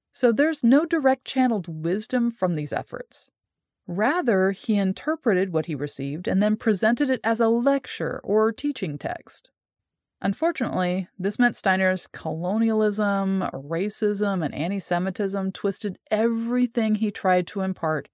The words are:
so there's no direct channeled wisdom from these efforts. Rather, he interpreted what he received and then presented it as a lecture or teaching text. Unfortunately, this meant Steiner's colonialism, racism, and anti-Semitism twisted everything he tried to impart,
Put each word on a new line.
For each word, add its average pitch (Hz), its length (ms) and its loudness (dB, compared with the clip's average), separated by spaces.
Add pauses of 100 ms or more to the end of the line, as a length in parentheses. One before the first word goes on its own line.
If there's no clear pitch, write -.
(120)
so 233 200 4
there's 285 320 2
no 277 220 6
direct 269 380 2
channeled 240 440 0
wisdom 202 600 0
from 180 240 0
these 147 180 -4
efforts. - 580 -8 (560)
Rather, 202 680 2
he 208 240 0
interpreted 196 760 0
what 165 140 0
he 165 80 -4
received 139 520 -6
and 190 160 2
then 214 140 2
presented 233 540 0
it 254 120 0
as 226 180 0
a 226 80 4
lecture 240 760 0
or 214 280 2
teaching 190 460 -4
text. - 520 -10 (720)
Unfortunately, 190 880 -2 (100)
this 196 200 -4
meant 240 180 4
Steiner's 185 500 0
colonialism, 196 1300 0 (120)
racism, 196 920 -2
and - 100 -4
anti-Semitism 190 960 -2
twisted 196 480 -4 (140)
everything 226 840 0
he 208 160 0
tried 185 380 2
to 196 140 -6
impart, 160 520 -2